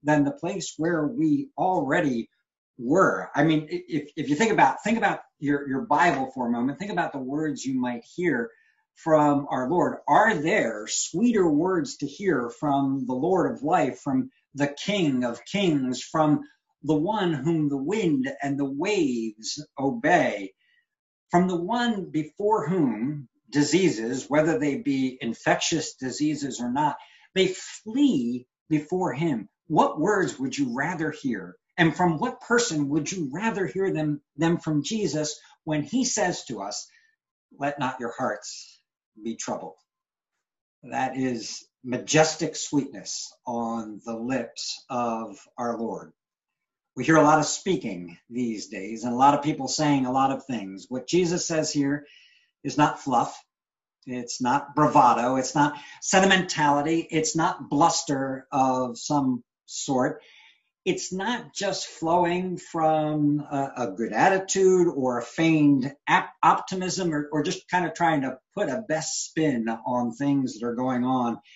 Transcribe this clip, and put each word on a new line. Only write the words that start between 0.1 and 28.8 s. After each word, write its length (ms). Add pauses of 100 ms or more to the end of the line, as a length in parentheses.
the 80
place 460
where 280
we 520
already 720 (480)
were." 580
I 80
mean, 260
i-, 200
if, 260
if 140
you 80
think 160
about, 280
think 160
about 220 (200)
your, 280
your 140
Bible 500
for 160
a 40
moment, 280
think 140
about 180
the 80
words 460
you 120
might 280
hear 440 (460)
from 540
our 220
Lord. 260 (100)
Are 280
there 520
sweeter 640
words 480
to 80
hear 460
from 560
the 80
Lord 360
of 120
life, 380
from 280 (240)
the 140
King 560
of 220
kings, 580
from 400 (400)
the 120
one 380
whom 360
the 140
wind 480 (120)
and 140
the 120
waves 960 (140)
obey, 760 (800)
from 160
the 80
one 560
before 560
whom 600 (220)
diseases, 800
whether 300
they 180
be 440
infectious 760
diseases 640
or 100
not, 240 (380)
they 140
flee 1000 (240)
before 420